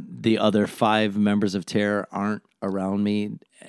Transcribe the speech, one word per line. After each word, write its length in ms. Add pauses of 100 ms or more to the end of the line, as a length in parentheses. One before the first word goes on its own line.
the 300
other 280
five 520
members 360
of 120
Terror 440
aren't 320 (200)
around 420
me 280 (360)